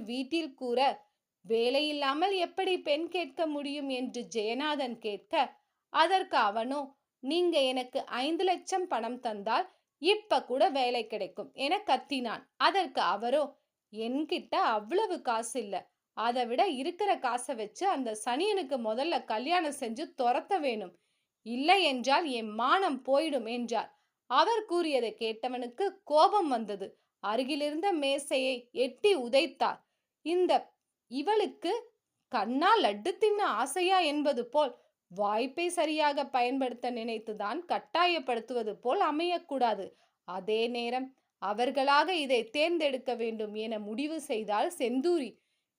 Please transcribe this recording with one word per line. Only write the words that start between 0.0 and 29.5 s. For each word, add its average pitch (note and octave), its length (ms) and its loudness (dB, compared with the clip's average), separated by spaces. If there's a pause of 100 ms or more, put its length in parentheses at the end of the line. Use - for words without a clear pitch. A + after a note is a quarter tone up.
வீட்டில் C4+ 500 -4
கூற, A#3+ 260 -2 (680)
வேலையில்லாமல் C#4+ 920 0
எப்படி F4+ 440 -2
பெண் D#4 280 -2
கேட்க E4+ 360 -4
முடியும் C#4+ 440 -4
என்று B3 380 -6
ஜெயநாதன் B3 720 -2
கேட்க, G#3 340 -8 (600)
அதற்கு F#4 440 2
அவனோ, A3+ 440 0 (420)
"நீங்க E4 380 2
எனக்கு B3+ 380 0 (180)
ஐந்து D#4 260 0
லட்சம் F#4 440 0
பணம் A#3+ 320 -4
தந்தால் A3+ 480 -2 (340)
இப்ப F4 420 2
கூட C4 260 0
வேலை B3 360 0
கிடைக்கும்" G3 500 -8
என C#4+ 180 -2 (100)
கத்தினான். B3+ 600 -2 (140)
அதற்கு D#4 460 2
அவரோ, A#3 400 2 (500)
"என்கிட்ட C4 600 -4 (120)
அவ்வளவு D4+ 540 0
காசு A#3 380 -2
இல்ல, G3+ 160 -6 (420)
அதை A#3+ 280 0
விட B3+ 260 2
இருக்கிற F4 460 -2
காசை B3+ 380 -4
வச்சு A3 320 -6
அந்த C4+ 280 0
சனியனுக்கு D4+ 640 -2
முதல்ல A#3+ 360 -2 (100)
கல்யாணம் D4 540 -2
செஞ்சு A#3 240 -6 (120)
துரத்த D#4 440 0
வேணும், G#3+ 340 -4 (520)
இல்லை C#4 380 2
என்றால் C#4 480 2
என் A3 220 -4
மானம் D4 500 2
போயிடும்" C#4 460 0
என்றார். A#3 400 -4 (400)
அவர் G4 360 4
கூறியதை D4 480 0
கேட்டவனுக்கு B3 720 -4 (180)
கோபம் F4 460 4
வந்தது. G#3 380 -4 (360)
அருகிலிருந்த C#4+ 720 -2
மேசையை C#4 600 0 (220)
எட்டி C4 380 2
உதைத்தார். B3+ 640 0 (460)